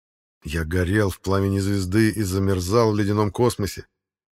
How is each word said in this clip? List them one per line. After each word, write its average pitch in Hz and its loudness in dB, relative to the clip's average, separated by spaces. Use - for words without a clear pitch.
Я 80 -4
горел 92 0
в - -6
пламени 98 0
звезды 101 2
и 110 -4
замерзал 98 2
в 104 0
ледяном 104 0
космосе, - -2